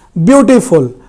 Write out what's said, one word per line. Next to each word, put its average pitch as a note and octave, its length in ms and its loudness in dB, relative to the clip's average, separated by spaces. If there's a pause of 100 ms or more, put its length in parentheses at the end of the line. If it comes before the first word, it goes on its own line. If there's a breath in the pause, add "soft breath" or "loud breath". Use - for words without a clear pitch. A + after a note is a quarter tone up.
(180)
ब्यूटीफुल, F#3+ 760 0 (160 soft breath)